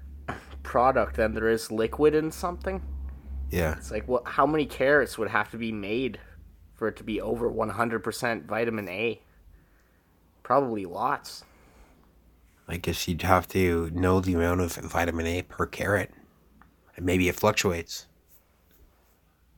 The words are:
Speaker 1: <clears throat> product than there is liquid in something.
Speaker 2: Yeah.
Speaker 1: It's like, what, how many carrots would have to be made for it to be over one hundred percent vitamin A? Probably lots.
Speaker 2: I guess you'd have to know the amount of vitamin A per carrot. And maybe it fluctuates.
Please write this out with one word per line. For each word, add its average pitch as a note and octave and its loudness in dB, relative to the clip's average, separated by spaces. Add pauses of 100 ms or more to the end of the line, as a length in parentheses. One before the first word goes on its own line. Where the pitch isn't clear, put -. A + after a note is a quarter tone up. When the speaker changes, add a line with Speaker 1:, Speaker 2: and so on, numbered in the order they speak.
(280)
Speaker 1:
<clears throat> - -12
product B2+ 4
than A2 2
there A2 0
is A2+ 2
liquid A2+ 4
in D#3 2
something. F#3 -6 (680)
Speaker 2:
Yeah. D#2+ 2
Speaker 1:
It's - -14
like, G#2+ -6
what, B2 0
how - 4
many D3+ 2
carrots C3+ 2
would G#2 -2
have G#2+ 0
to A#2 -10
be A2+ -4
made A2 -4 (560)
for A2 -2
it G2+ -6
to - -16
be G#2+ -4
over A#2 -2
one A2+ -2
hundred A2+ 0
percent A2 -2
vitamin A2 -2
A? G#2+ -4 (1200)
Probably A#2+ 2
lots. A2 -4 (1200)
Speaker 2:
I E2+ -4
guess - -4
you'd E2 -2
have F#2 6
to E2+ 2
know F2+ 4
the F#2 0
amount F2 2
of E2+ -2
vitamin E2 -2
A E2+ -2
per - -4
carrot. - -2 (840)
And F2 -6
maybe F2+ 4
it E2+ -2
fluctuates. G2+ 0 (1500)